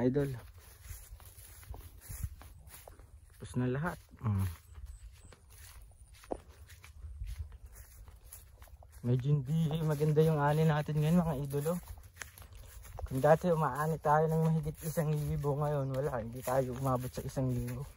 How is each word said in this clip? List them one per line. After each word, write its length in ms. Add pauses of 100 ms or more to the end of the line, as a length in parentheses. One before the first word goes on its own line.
idol. 220 (3000)
Tapos 240
na 80
lahat. 320 (240)
Mm. 240 (4000)
Medyo 200 (120)
hindi 440
maganda 400
yung 160
ani 240
natin 400
ngayon, 160
mga 240
idol, 220 (100)
oh. 40 (1300)
Kung 160
dati 240
umaani 560
tayo 240
ng 240
mahigit 320
isang 280
libo, 440
ngayon 400
wala, 240
hindi 200
tayo 360
umabot 360
sa 120
isang 280
libo. 440